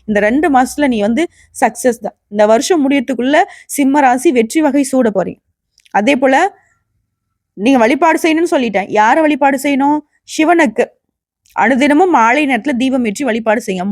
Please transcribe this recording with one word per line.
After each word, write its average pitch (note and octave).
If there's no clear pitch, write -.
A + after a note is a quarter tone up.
இந்த G#3
ரெண்டு B3
மாசத்துல C4
நீ A#3
வந்து A#3
சக்சஸ் A#3+
தான். -
இந்த G#3
வருஷம் C#4
முடியறதுக்குள்ள C#4
சிம்ம C#4+
ராசி C4+
வெற்றி B3
வகை C#4+
சூட B3+
போறீங்க. F#3
அதே G#3+
போல C4
நீங்க B3
வழிபாடு D#4
செய்யணும்னு E4
சொல்லிட்டேன். G#3+
யாரை A3
வழிபாடு C#4+
செய்யணும்? C#4+
சிவனுக்கு D#4
அனுதினமும் C#4+
மாலை B3+
நேரத்துல C4
தீபம் B3+
ஏற்றி G#3
வழிபாடு A3
செய்யுங்க. F#3